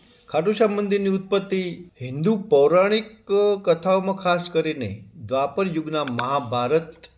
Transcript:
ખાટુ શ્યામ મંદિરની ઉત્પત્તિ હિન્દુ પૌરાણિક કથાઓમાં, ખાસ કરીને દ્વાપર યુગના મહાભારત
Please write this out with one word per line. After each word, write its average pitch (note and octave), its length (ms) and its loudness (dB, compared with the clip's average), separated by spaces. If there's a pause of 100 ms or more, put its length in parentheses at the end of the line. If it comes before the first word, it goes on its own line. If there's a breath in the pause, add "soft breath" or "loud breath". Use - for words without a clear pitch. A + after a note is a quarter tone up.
(300 soft breath)
ખાટુ E3 220 0
શ્યામ G#3+ 200 2
મંદિરની G3+ 380 0
ઉત્પત્તિ F#3+ 800 -2 (120)
હિન્દુ D3 360 -2
પૌરાણિક F#3+ 960 2 (320)
કથાઓમાં, F#3+ 520 0
ખાસ F3 340 -2
કરીને C#3+ 600 -4 (160)
દ્વાપર C3+ 420 -2
યુગના D#3 360 -4
મહાભારત B2+ 920 -2 (240)